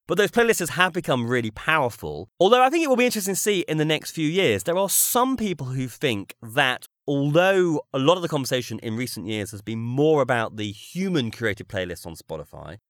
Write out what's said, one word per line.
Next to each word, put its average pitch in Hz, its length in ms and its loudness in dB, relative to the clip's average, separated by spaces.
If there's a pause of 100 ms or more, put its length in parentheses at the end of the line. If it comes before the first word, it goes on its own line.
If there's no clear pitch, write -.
But 175 100 -2
those 202 140 2
playlisters 226 380 2
have 175 220 2
become 131 380 -2
really 117 220 0
powerful, 104 760 -4 (120)
although 233 240 6
I 269 60 6
think 330 140 0
it 302 60 -2
will 262 60 6
be 247 100 4
interesting 196 300 -2
to - 40 -4
see 208 220 0
in 156 160 -2
the 151 80 2
next 156 260 -2
few 156 160 -2
years. 190 360 2
There 175 140 0
are 190 120 0
some 254 480 2
people 175 300 -4
who 131 200 -4
think 113 540 -4
that 123 460 0 (180)
although 160 760 2 (120)
a 139 60 0
lot 151 180 4
of 180 60 -8
the 165 40 -4
conversation 127 520 -4
in 110 160 -6
recent 113 320 -6
years 107 240 -4
has 101 100 -12
been 113 180 -6
more 139 440 2
about 117 340 -2
the 107 140 -4
human 170 580 -4
curated 104 360 -4
playlists 90 420 -6
on 82 80 -12
Spotify, 76 640 -14 (120)